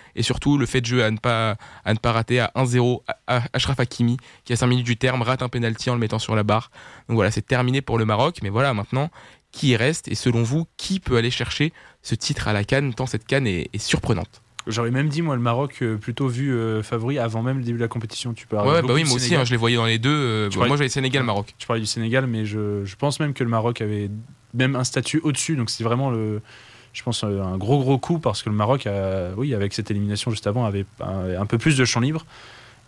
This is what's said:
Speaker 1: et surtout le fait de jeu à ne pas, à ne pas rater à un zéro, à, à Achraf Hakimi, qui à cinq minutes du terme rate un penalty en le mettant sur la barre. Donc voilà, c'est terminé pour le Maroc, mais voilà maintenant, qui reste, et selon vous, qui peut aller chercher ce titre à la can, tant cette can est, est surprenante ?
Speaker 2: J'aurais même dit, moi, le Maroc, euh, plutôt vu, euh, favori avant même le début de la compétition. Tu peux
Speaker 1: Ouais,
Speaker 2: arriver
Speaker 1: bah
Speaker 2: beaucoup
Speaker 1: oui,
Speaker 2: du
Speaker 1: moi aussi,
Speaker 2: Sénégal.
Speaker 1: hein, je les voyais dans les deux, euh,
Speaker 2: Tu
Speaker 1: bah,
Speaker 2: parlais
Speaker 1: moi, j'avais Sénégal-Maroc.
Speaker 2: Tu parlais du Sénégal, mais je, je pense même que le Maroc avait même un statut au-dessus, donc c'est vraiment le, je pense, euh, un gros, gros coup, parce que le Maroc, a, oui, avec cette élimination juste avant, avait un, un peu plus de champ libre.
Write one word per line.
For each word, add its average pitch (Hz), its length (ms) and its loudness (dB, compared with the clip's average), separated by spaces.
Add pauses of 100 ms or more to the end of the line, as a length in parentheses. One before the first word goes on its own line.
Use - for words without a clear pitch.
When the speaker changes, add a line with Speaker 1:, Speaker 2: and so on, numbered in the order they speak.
(160)
Speaker 1:
et 113 80 0
surtout 143 340 2
le 127 80 2
fait 131 140 0
de 117 60 -4
jeu 123 180 2
à 110 80 4
ne 110 60 -2
pas, 113 380 0 (280)
à 107 100 2
ne 107 40 -2
pas 120 120 0
rater 117 300 2
à 113 160 2
un 131 100 2
zéro, 123 400 2
à, - 100 -6 (120)
à 123 140 2 (100)
Achraf 127 260 0
Hakimi, 120 380 2 (280)
qui - 80 -4
à 120 40 0
cinq 123 100 2
minutes 123 200 2
du 120 100 0
terme 127 260 2
rate 127 200 0
un 127 60 -2
penalty 117 400 -2
en 123 60 2
le 120 60 0
mettant 113 180 0
sur 110 160 -2
la 107 80 2
barre. 107 300 2 (360)
Donc 113 60 0
voilà, 107 160 6
c'est - 160 -4
terminé 127 340 2
pour 117 160 -2
le 110 80 2
Maroc, 113 380 2
mais 101 80 -4
voilà 127 240 2
maintenant, 127 340 -2 (440)
qui 127 240 2
reste, 131 320 0
et 107 80 -4
selon 117 260 2
vous, 143 240 0 (100)
qui - 220 -2
peut 131 180 0
aller 117 140 2
chercher 147 420 -2 (300)
ce - 140 -2
titre - 320 -2
à 107 40 2
la 101 120 2
can, 139 260 2
tant 127 160 -4
cette 117 200 -6
can 135 180 2
est, 90 280 -2
est 104 60 -6
surprenante ? - 640 -2 (240)
Speaker 2:
J'aurais 117 240 -2
même 139 180 2
dit, 147 140 -2
moi, 156 120 0
le 123 60 -2
Maroc, 120 400 -2
euh, 113 160 0
plutôt 120 320 -4
vu, 131 240 -2
euh, 113 300 0
favori 120 360 -4
avant 113 240 -2
même 131 140 -2
le 131 80 -4
début 117 140 -2
de 117 40 0
la 117 60 0
compétition. 113 460 -6
Tu - 120 -18
peux 110 100 -4
Speaker 1:
Ouais, - 60 2
Speaker 2:
arriver 135 120 4
Speaker 1:
bah 165 80 4
Speaker 2:
beaucoup 127 140 2
Speaker 1:
oui, 160 80 2
Speaker 2:
du 151 40 0
Speaker 1:
moi 123 80 2
aussi, 127 80 -2
Speaker 2:
Sénégal. 147 160 2
Speaker 1:
hein, 127 60 2
je 117 60 -2
les 123 40 2
voyais 117 200 2
dans 117 100 2
les 113 120 2
deux, 123 120 2
euh, 113 400 0
Speaker 2:
Tu 98 60 -4
Speaker 1:
bah, - 20 -2
Speaker 2:
parlais 120 100 2
Speaker 1:
moi, 143 80 2
j'avais 143 140 0
Sénégal-Maroc. 127 640 -2
Speaker 2:
Tu - 100 -16
parlais 113 140 0
du 110 60 -4
Sénégal, 117 400 0
mais 113 180 -2
je, 104 400 -4
je 98 120 -10
pense 143 220 -2
même 147 140 0
que 135 100 -4
le 120 60 0
Maroc 117 320 0
avait 104 300 -2 (420)
même 131 240 2
un 127 80 0
statut 135 360 -2
au-dessus, 151 360 -2
donc 117 140 -2
c'est - 140 -6
vraiment 120 260 2
le, 107 320 -2 (500)
je - 100 -14
pense, - 220 -4
euh, 101 160 0
un 92 160 -2
gros, 104 220 2
gros 135 180 2
coup, 165 220 0
parce 120 240 -2
que 110 80 -2
le 107 60 0
Maroc, 113 300 2
a, 95 520 -2
oui, 135 160 -2
avec 101 180 0
cette - 180 -6
élimination 104 400 -2
juste 107 160 -4
avant, 113 200 0
avait 98 180 -2 (160)
un, 92 400 -4
un 104 60 -2
peu 117 100 0
plus 135 220 2
de 127 80 4
champ 117 140 0
libre. 151 260 -2 (600)